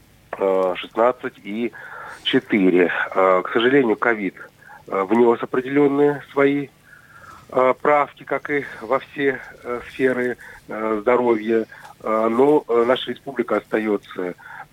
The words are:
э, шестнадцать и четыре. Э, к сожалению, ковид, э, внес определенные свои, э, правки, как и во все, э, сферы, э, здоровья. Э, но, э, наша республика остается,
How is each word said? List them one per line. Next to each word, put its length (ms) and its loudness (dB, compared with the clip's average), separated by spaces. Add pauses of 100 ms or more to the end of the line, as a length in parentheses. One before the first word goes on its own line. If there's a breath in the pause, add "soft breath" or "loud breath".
(380)
э, 380 2
шестнадцать 580 -2 (100)
и 280 -6 (520 loud breath)
четыре. 640 2 (240 loud breath)
Э, 300 4
к 80 -10
сожалению, 440 2
ковид, 380 -2 (540 loud breath)
э, 200 -2
внес 340 4
определенные 800 0 (100)
свои, 360 0 (800 loud breath)
э, 300 2
правки, 440 0
как 260 -8
и 140 -2 (160)
во 180 -2
все, 420 -4 (220 loud breath)
э, 180 -8 (100)
сферы, 460 -2 (320 loud breath)
э, 340 -4
здоровья. 640 2 (360 loud breath)
Э, 280 0
но, 360 4
э, 200 2
наша 240 0
республика 480 -4
остается, 760 -4 (380 loud breath)